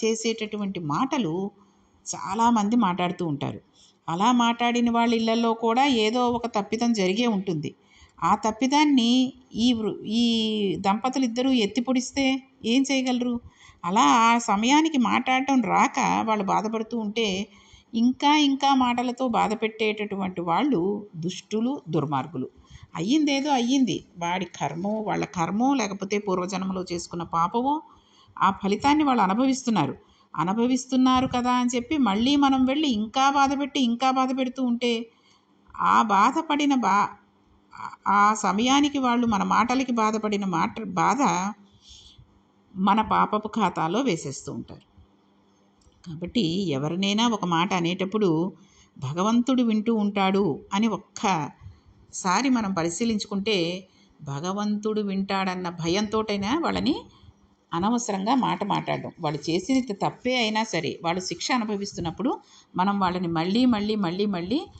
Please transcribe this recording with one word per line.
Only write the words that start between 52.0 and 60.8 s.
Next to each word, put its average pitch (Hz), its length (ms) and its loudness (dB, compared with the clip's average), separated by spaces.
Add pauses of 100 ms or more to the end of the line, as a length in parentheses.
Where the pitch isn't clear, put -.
మనం 220 240 0
పరిశీలించుకుంటే, 190 1160 -2 (340)
భగవంతుడు 208 800 -4
వింటాడన్న 190 680 -4
భయంతోటైనా 202 920 -2
వాళ్ళని 311 460 -2 (720)
అనవసరంగా 208 600 0
మాట 170 300 0
మాట్లాడడం. 151 460 -4 (100)
వాళ్ళు 151 300 -4
చేసినది 247 420 0
తప్పే 202 440 -2
అయినా 220 280 0
సరే, 151 400 -4